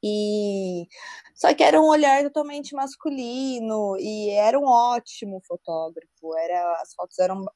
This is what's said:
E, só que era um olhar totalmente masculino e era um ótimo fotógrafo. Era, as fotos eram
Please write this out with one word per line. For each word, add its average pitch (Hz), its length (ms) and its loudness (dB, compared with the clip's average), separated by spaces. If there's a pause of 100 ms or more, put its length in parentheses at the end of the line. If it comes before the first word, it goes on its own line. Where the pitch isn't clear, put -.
E, 202 840 -4 (480)
só - 200 4
que 311 80 2
era 311 180 6
um 311 60 6
olhar 285 380 4
totalmente 294 500 -6
masculino 247 1200 -4
e 214 320 -4
era 208 280 4
um 285 80 2
ótimo 233 800 2
fotógrafo. 160 880 -10
Era, 170 460 -2
as - 120 -16
fotos - 260 -12
eram 190 220 -2 (140)